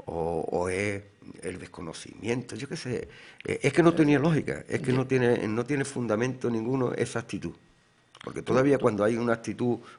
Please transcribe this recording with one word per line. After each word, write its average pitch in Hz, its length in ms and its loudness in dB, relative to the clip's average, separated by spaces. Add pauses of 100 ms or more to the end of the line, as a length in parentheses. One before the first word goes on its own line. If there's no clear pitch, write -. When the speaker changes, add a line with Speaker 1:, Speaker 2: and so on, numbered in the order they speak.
Speaker 1:
o, 82 340 -2 (100)
o 87 180 0
es 101 320 -2 (400)
el 92 160 -8
desconocimiento, 107 1000 -8
yo 120 140 -10
qué 165 80 -10
sé. 127 300 -6 (360)
Eh, - 200 -4
es 139 100 2
que - 80 4
no 165 140 8
tenía 147 240 6
lógica, 135 480 2
es - 140 -2
que 131 100 0
Speaker 2:
Yo 123 60 4
Speaker 1:
no 131 100 0
tiene, 123 400 4
no 113 180 -2
tiene 139 180 -2
fundamento 123 680 -2
ninguno 120 420 0
esa - 260 -2
actitud. 85 340 -8 (720)
Porque - 200 -8
todavía 135 340 4
cuando 107 260 2
hay 110 140 2
una 117 160 2
actitud 113 460 -2 (180)